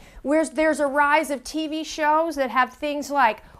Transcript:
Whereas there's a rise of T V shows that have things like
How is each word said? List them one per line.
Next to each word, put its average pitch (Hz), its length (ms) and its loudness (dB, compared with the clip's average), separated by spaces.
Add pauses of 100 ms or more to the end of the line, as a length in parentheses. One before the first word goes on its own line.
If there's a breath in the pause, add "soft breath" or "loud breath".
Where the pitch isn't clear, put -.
(240 soft breath)
Whereas 302 260 2
there's 311 300 0
a 294 80 0
rise 285 420 2
of 277 140 -6
T 311 240 -6
V 311 160 -6
shows 311 540 0
that 262 120 -2
have 240 240 0
things 294 380 -6
like 247 320 2 (160 soft breath)